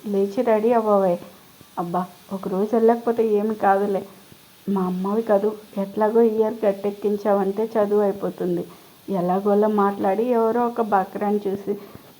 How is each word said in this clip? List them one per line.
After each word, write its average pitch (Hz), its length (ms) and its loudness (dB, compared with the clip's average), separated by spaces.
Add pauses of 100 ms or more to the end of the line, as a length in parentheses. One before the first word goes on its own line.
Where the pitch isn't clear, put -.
లేచి 196 360 0
రెడీ 226 300 2
అవ్వవే." 202 460 2 (600)
"అబ్బా, 180 280 -4 (260)
ఒకరోజు 190 440 -2
వెళ్ళకపోతే 233 500 2
ఏమి 214 280 0
కాదులే. 196 520 0 (640)
మా 190 160 0
అమ్మవి 190 380 -2
కదూ, 214 300 2 (260)
ఎట్లాగో 214 440 2
ఈ 233 60 6
ఇయర్ 220 260 0 (100)
గట్టెక్కించావంటే 202 1120 0
చదువు 208 220 2
అయిపోతుంది. 185 640 -2 (460)
ఎలాగోలా 196 580 2
మాట్లాడి 202 540 0
ఎవరో 240 440 0
ఒక 233 140 -4
బక్రాన్ని 208 680 -2
చూసి 202 300 -6 (420)